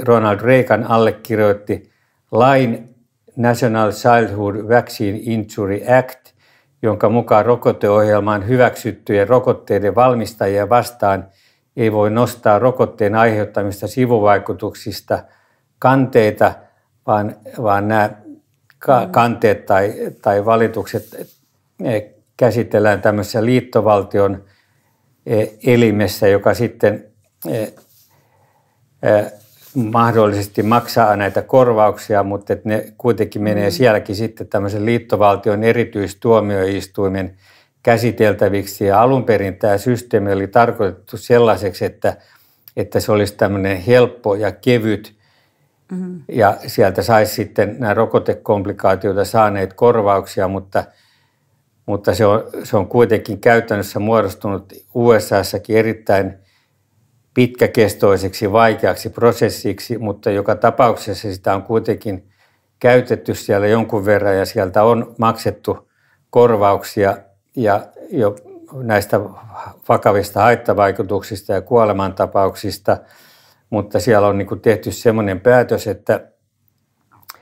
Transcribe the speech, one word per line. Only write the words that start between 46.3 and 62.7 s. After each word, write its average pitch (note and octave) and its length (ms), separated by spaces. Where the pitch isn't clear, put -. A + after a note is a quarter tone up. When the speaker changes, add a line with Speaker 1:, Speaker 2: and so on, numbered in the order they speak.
Speaker 1:
sieltä G2 360
saisi A2+ 320
sitten G#2 440
nämä A2 160
rokotekomplikaatioita G2+ 1300
saaneet G2+ 480
korvauksia, G2+ 760
mutta, F#2+ 360
mutta G2+ 280
se G#2+ 120
on, G#2 180
se - 120
on F#2+ 100
kuitenkin A2 540
käytännössä A2+ 580
muodostunut G2+ 760
U A#2+ 260
S - 120
A:ssakin G#2 440
erittäin G2+ 640
pitkäkestoiseksi, G#2 1200
vaikeaksi G#2+ 580
prosessiksi, A2+ 880
mutta A2 320
joka G2+ 260
tapauksessa G#2+ 760
sitä F#2+ 220
on G2 80
kuitenkin G#2+ 640